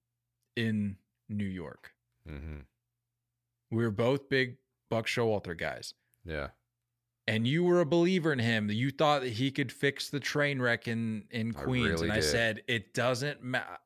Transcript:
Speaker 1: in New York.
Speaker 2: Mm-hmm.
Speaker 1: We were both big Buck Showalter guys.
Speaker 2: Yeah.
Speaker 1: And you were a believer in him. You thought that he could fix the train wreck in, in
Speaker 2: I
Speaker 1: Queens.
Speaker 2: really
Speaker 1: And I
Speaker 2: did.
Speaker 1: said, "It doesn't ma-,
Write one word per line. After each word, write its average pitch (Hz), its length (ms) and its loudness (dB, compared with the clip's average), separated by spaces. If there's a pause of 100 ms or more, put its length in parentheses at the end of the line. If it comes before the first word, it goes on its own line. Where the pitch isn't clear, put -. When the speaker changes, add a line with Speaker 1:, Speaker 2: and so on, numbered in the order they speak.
(560)
Speaker 1:
in 107 420 0 (320)
New 104 160 -4
York. 90 480 -10 (360)
Speaker 2:
Mm-hmm. 76 300 -10 (1120)
Speaker 1:
We 113 120 0
were 113 80 0
both 120 380 0
big 131 280 0 (320)
Buck 113 180 -2
Showalter 104 500 0
guys. 71 360 -6 (300)
Speaker 2:
Yeah. 76 260 -6 (760)
Speaker 1:
And 110 200 2
you 160 160 2
were 175 180 6
a 165 40 4
believer 170 460 4
in 135 80 0
him. 110 300 2
You 120 220 0
thought 147 300 4
that 127 100 -4
he 127 180 0
could 131 220 -2
fix - 380 -2
the 143 100 -4
train 143 420 0
wreck 120 260 0
in, 113 440 -2
in 117 260 -4
Speaker 2:
I 139 60 -8
Speaker 1:
Queens. 127 260 2
Speaker 2:
really 82 200 0
Speaker 1:
And - 40 0
I - 40 2
Speaker 2:
did. 78 60 2
Speaker 1:
said, 110 440 0
"It 117 260 -2
doesn't 127 480 0
ma-, 123 440 -6